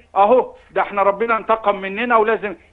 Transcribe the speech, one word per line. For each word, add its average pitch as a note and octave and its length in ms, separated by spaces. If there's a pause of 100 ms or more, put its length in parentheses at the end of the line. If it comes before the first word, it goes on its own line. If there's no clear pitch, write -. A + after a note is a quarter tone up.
(160)
أهو G#3+ 360 (180)
ده F#3+ 120
إحنا G3+ 200
ربنا G3+ 340
انتقم G#3 440
مننا A3 360
ولازم، G#3 400 (160)